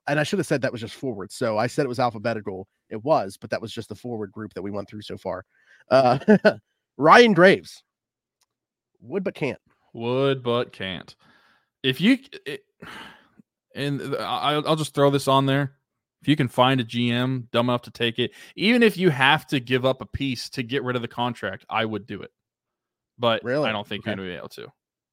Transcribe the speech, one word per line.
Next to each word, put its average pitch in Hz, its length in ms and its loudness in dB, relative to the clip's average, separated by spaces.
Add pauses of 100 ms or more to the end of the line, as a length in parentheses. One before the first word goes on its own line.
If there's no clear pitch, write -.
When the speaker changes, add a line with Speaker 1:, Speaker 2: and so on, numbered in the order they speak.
Speaker 1:
and 147 100 0
I 151 60 0
should 202 160 -4
have 151 60 -2
said 139 160 -2
that 127 100 -2
was 110 80 -8
just 107 140 -12
forward. 98 360 -8
So 110 280 -2
I 120 100 0
said 151 160 -2
it 131 40 -4
was 123 120 -4
alphabetical. 107 680 -4 (240)
It 110 140 -10
was, 127 320 0
but - 140 -14
that 92 120 -4
was 110 100 -12
just 113 180 -12
the 110 40 -12
forward 107 380 -10
group 107 220 -12
that 90 80 -10
we 101 100 -8
went 101 160 -8
through 107 140 -16
so 98 140 -12
far. 92 280 -10 (460)
Uh, 127 360 6
<laughs> 208 320 4 (380)
Ryan 214 380 8
Graves. 160 480 4 (1160)
Would 147 220 -8
but 185 120 -6
can't. 131 260 -4 (320)
Speaker 2:
Would 131 500 0
but 123 300 -2
can't. 95 420 -10 (680)
If 131 180 0
you, 233 180 4 (280)
it, 147 160 -10 (1120)
and 139 420 -6
I, 123 380 -4
I'll 151 220 -2
just 156 180 -6
throw 143 160 4
this 139 180 0
on 135 180 4
there. 135 280 0 (480)
If - 60 -8
you 147 80 4
can 131 120 0
find 127 320 2
a 117 40 -2
G 120 260 -2
M 123 420 -4
dumb 120 160 2
enough 123 140 0
to - 80 -18
take 117 280 -4
it, 120 120 -2 (260)
even 233 260 2
if 220 140 4
you 180 140 2
have 139 380 2
to 143 120 0
give 123 240 -2
up 131 160 0
a 101 60 -12
piece 135 440 -8
to 135 120 -8
get 120 200 -4
rid 123 140 -4
of 117 60 -4
the 117 60 -8
contract, 117 600 -8
I 113 160 -2
would 107 220 -6
do - 160 -12
it. - 80 -16 (880)
But 117 260 0
Speaker 1:
Really? 131 240 -2
Speaker 2:
I 110 40 -2
don't 104 140 -6
think 104 180 -10
Speaker 1:
Okay. 107 80 -6
Speaker 2:
you're 101 40 -6
gonna 95 120 -8
be 90 80 -10
able - 140 -14
to. - 180 -16 (440)